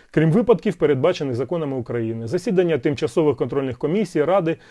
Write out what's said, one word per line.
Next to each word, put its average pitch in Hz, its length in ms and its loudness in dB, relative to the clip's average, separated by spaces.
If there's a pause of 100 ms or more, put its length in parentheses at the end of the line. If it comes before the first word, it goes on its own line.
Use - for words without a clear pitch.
(100)
крім 160 220 4
випадків, 208 420 2
передбачених 143 600 0
законами 135 400 -4
України. 113 500 -6
Засідання 175 520 0
тимчасових 147 580 0
контрольних 135 420 -4
комісій 165 460 0
ради, 165 320 2 (140)